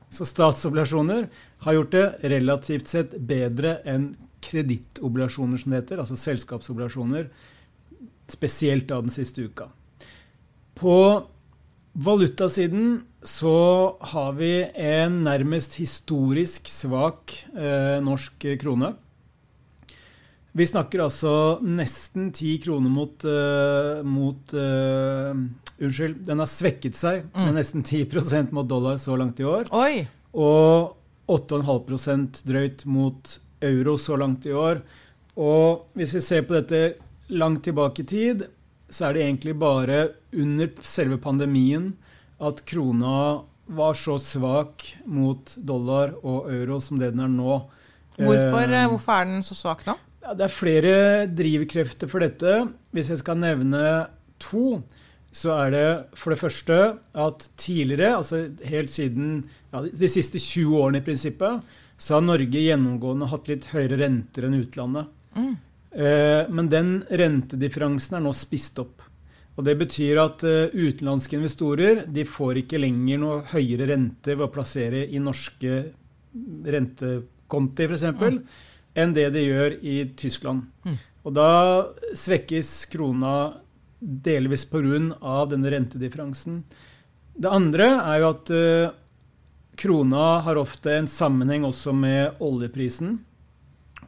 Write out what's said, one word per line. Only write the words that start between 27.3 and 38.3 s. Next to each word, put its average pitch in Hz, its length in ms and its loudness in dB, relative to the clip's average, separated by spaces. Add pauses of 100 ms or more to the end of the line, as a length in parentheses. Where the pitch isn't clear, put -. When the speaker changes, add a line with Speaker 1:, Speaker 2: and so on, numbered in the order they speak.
Speaker 2:
Mm. 185 100 0
Speaker 1:
med 151 100 2
nesten 151 300 -2
ti 147 200 -2
prosent 147 480 0
mot 143 140 -2
dollar 127 300 0
så 135 220 -4
langt 127 220 -2
i 135 40 -2
år. 185 280 0
Speaker 2:
Oi! 233 360 0 (260)
Speaker 1:
Og 156 640 6 (320)
åtte 160 240 0
og 143 80 0
en 139 60 -2
halv 131 200 0
prosent 135 580 -2
drøyt 135 420 -2
mot 135 520 -2 (240)
euro 139 340 2
så 143 220 -2
langt 135 280 -2
i 147 40 -4
år. 156 320 0 (540)
Og 160 500 4 (100)
hvis 160 180 -4
vi 180 60 -2
ser 156 220 2
på 151 120 -2
dette 165 420 2 (340)
langt 160 320 0
tilbake 147 380 0
i - 40 -8
tid, 214 440 -2 (420)